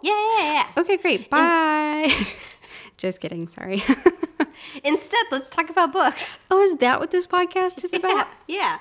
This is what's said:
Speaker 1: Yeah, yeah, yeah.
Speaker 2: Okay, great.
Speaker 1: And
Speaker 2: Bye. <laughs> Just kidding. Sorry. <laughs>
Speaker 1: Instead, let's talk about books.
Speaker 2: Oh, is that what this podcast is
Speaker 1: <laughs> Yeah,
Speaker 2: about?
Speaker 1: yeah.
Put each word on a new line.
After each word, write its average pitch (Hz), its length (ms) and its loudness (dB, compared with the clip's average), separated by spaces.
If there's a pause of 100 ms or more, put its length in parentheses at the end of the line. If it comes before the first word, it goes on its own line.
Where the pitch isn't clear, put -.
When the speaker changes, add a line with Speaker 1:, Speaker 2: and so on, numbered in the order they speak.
Speaker 1:
Yeah, 370 100 0 (240)
yeah, 302 160 0
yeah. 294 140 0 (100)
Speaker 2:
Okay, 349 200 2
great. 302 240 0
Speaker 1:
And - 80 -18
Speaker 2:
Bye. 302 840 2 (460)
<laughs> - 360 -20
Just 185 220 -6
kidding. 170 280 -8
Sorry. 190 360 -6 (500)
<laughs> - 500 -8
Speaker 1:
Instead, 403 480 0
let's 262 180 -4
talk 330 220 -2
about 330 200 2
books. 330 460 0 (140)
Speaker 2:
Oh, 381 100 6
is 381 160 4
that 254 220 2
what 330 100 -4
this 359 160 0
podcast 359 580 0
is 349 100 -8
Speaker 1:
<laughs> - 0 -
Yeah, 381 60 0
Speaker 2:
about? 370 280 0 (200)
Speaker 1:
yeah. 311 340 -4